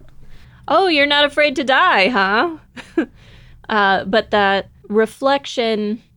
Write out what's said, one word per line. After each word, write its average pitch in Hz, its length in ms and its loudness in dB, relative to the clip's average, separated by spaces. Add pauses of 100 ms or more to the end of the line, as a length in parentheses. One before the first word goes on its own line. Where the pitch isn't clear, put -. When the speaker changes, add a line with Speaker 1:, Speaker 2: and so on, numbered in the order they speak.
(280)
Speaker 1:
<laughs> - 400 -20
Speaker 2:
"Oh, 359 200 2
you're 285 180 2
not 294 180 2
afraid 285 320 0
to 302 80 -2
die, 262 440 2
huh?" 208 480 0 (400)
<laughs> 311 100 -2 (600)
Uh, 196 380 0
but 208 260 -2
that 196 380 0 (220)
reflection 226 1120 -2 (140)